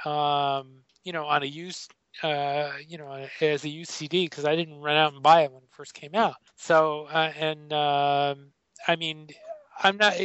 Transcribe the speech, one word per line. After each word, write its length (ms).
um, 800
you 80
know, 120
on 180
a 40
used, 480
uh, 500
you 120
know, 280
as 240
a 40
used 240
C 160
D 200
'cause 160
I 120
didn't 240
run 160
out 180
and 80
buy 200
it 100
when 100
it 80
first 240
came 200
out. 200
So, 500
uh, 300
and, 360
um, 800
I 100
mean, 320
I'm 140
not, 280